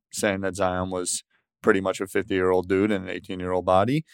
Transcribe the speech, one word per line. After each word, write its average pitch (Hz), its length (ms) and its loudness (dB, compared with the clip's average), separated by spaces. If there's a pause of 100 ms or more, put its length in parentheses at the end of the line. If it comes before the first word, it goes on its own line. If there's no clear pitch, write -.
(120)
saying 98 300 -2
that 95 140 -4
Zion 92 340 -2
was 90 340 -6 (380)
pretty 104 180 4
much 95 220 -2
a 98 60 -4
fifty-year-old 92 600 0
dude 98 240 4
in 92 120 -2
an 92 60 -12
eighteen-year-old 92 560 -4
body, 104 380 2 (100)